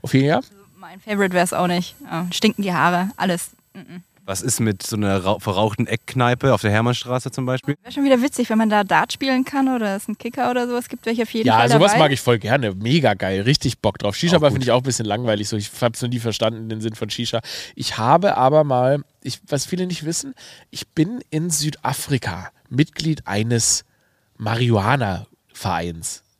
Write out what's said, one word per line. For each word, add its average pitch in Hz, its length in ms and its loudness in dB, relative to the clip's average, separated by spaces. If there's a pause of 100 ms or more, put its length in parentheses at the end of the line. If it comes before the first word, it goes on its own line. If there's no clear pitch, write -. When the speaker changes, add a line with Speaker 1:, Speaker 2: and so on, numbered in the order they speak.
Speaker 1:
Ophelia? 139 360 2
Speaker 2:
Also 262 120 -6 (260)
mein 185 240 -20
Favorite 202 340 -2
wär's 175 200 2
auch 180 140 0
nicht. 175 360 -2
Ja, 175 280 -6
stinken 220 300 0
die 190 120 -2
Haare, 175 440 2
alles. 180 340 -2 (240)
Mm-mm. 175 260 -18 (240)
Speaker 3:
Was 95 160 -6
ist - 180 -2
mit 107 240 0
so 113 140 -6
einer 98 260 0
rau-, 95 160 0
verrauchten 107 480 0
Eckkneipe 123 640 0
auf 110 60 2
der 107 120 0
Hermannstraße 120 600 0
zum 131 140 -6
Beispiel? 127 360 -4
Speaker 2:
Wär 240 120 -18
schon 277 100 -2
wieder 269 180 4
witzig, 254 280 -2
wenn 220 80 0
man 220 120 2
da 208 140 2
Dart 185 300 0
spielen 262 320 0
kann 269 280 -2
oder 214 220 -2
es 208 140 -10
einen 208 80 -8
Kicker 240 340 -4
oder 247 160 0
sowas 240 220 -4
gibt, - 160 -12
wäre 226 80 -2
ich 233 80 -2
auf 220 120 -2
jeden 220 140 0
Speaker 1:
Ja, 214 120 6
Speaker 2:
Fall 120 100 6
Speaker 1:
sowas 202 240 6
Speaker 2:
dabei. 160 100 6
Speaker 1:
mag 147 80 6
ich 131 80 -2
voll 120 180 4
gerne. 117 360 2
Mega 117 400 4
geil. 95 300 0
Richtig 131 360 0
Bock 104 200 0
drauf. 101 180 -2
Shisha-Bar 165 300 4
Speaker 3:
Auch 131 40 6
gut. 135 40 -2
Speaker 1:
finde 131 100 -2
ich 120 60 2
auch 123 80 6
ein 127 40 -4
bisschen 123 220 -2
langweilig. 107 420 0
So, - 80 -6
ich 104 240 -4
hab's 117 220 -2
noch 123 80 -4
nie 123 100 -4
verstanden, 113 480 -2
den 110 140 -6
Sinn 113 140 -4
von 110 140 -8
Shisha. 117 300 -4 (360)
Ich - 220 -6
habe 151 380 4
aber 143 300 4
mal, 135 380 2 (200)
ich, - 240 -10
was 143 180 -2
viele 185 220 -4
nicht 170 160 -8
wissen, 175 300 -6 (380)
ich - 180 -12
bin 208 400 -2
in 156 200 -2
Südafrika 135 1000 -4 (200)
Mitglied 151 580 -2
eines 110 580 0 (520)
Marihuana-Vereins. 104 1900 -2 (160)